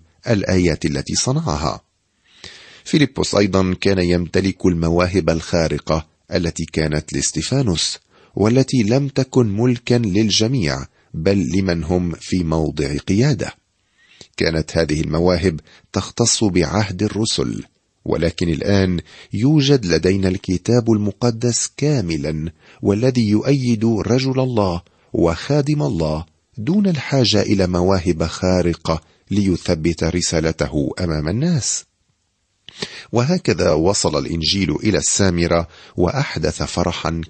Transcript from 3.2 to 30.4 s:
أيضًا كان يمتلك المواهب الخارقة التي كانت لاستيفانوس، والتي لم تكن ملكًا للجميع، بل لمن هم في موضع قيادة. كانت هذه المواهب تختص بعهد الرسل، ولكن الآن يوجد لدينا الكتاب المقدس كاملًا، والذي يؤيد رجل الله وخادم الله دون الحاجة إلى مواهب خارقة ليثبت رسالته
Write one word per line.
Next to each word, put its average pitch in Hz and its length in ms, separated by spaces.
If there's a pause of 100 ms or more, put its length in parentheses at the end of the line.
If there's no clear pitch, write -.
أيضًا 95 380
كان 95 260
يمتلك 90 640
المواهب 85 640
الخارقة 80 800 (260)
التي 85 320
كانت 76 480
لاستيفانوس، 92 840 (360)
والتي 123 480
لم 131 240
تكن 123 500
ملكًا 120 380
للجميع، 104 920 (280)
بل 85 440
لمن 87 260
هم 90 360
في 92 240
موضع 76 540
قيادة. 113 560 (840)
كانت 80 400
هذه 78 240
المواهب 82 580 (340)
تختص - 500
بعهد 95 600
الرسل، 80 600 (420)
ولكن 85 440
الآن 90 500 (340)
يوجد 135 520
لدينا 90 420
الكتاب 110 640
المقدس 113 840
كاملًا، 82 760 (300)
والذي 113 480
يؤيد 120 560
رجل 120 540
الله 104 420 (320)
وخادم 143 680
الله 80 420 (320)
دون 190 300
الحاجة 127 540
إلى 98 260
مواهب 90 560
خارقة 85 800 (300)
ليثبت 85 720
رسالته 80 840 (100)